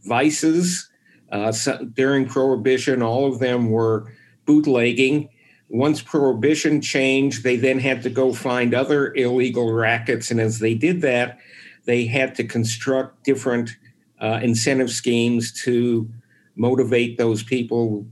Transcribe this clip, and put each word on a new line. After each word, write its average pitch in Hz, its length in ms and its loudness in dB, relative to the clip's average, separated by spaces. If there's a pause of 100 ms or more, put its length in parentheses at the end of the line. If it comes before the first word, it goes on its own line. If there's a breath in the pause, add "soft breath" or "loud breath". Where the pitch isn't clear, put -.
vices. 160 840 0 (420 soft breath)
Uh, 104 200 -2
so 127 320 -4 (120)
during 135 320 2
Prohibition, 131 720 0
all 120 240 0
of 127 140 -2
them 123 320 0
were 113 420 0 (320 loud breath)
bootlegging. 131 840 4 (420 soft breath)
Once 147 340 0
Prohibition 147 760 2
changed, 135 640 0
they 127 120 2
then 131 240 2
had 123 240 -2
to - 80 -4
go 131 200 2
find 123 440 0
other 135 400 0
illegal 123 580 0
rackets. 113 560 0
And 117 100 0
as 113 200 0
they 113 160 0
did 170 260 0
that, 123 380 0 (460 loud breath)
they 120 200 0
had 131 300 -2
to 120 80 -4
construct 117 800 -4
different, 120 480 -2 (500 soft breath)
uh, 110 220 -2
incentive 123 480 0
schemes 117 600 0 (120)
to 120 440 0 (480 soft breath)
motivate 120 640 0
those 113 240 0
people 117 680 -2